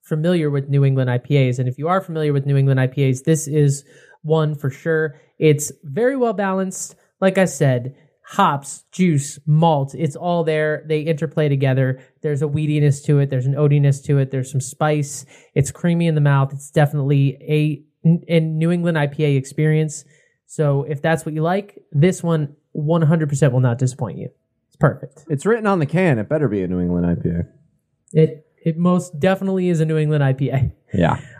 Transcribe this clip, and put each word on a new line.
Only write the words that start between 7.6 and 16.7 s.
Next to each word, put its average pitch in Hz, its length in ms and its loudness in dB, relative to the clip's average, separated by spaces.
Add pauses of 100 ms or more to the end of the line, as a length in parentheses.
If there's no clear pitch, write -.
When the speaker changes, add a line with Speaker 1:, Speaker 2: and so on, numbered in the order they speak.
Speaker 1:
hops, 151 680 -2
juice, 160 520 0
malt, 151 520 2
it's 160 180 -4
all 170 300 -2
there. 151 420 -2
They 156 140 0
interplay 151 480 -2
together. 135 500 2 (240)
There's 147 200 -2
a 156 60 -2
weediness 147 560 2
to 147 140 4
it. 139 120 2
There's 127 160 -2
an 135 80 0
oatiness 143 500 2
to 143 140 0
it. 135 120 -2
There's 131 220 -6
some 135 80 -2
spice. 151 680 -4 (280)
It's - 180 0
creamy 170 340 0
in 160 80 2
the 151 60 2
mouth. 139 320 2
It's - 180 -16